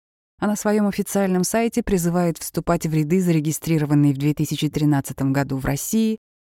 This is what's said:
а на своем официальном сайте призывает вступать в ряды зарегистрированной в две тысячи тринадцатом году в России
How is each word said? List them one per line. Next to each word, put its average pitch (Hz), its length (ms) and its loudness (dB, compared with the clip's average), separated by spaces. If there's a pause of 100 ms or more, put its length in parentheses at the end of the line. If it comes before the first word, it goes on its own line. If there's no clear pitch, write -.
(380)
а - 80 -4
на 208 100 0
своем 208 300 0
официальном 196 580 0
сайте 226 380 0
призывает 175 560 0
вступать - 480 -2
в 156 80 -2
ряды 156 280 2
зарегистрированной 151 920 2
в 131 40 -8
две 147 180 0
тысячи 151 340 -2
тринадцатом 139 640 0
году 135 240 -2
в 131 80 -6
России 220 540 -2 (240)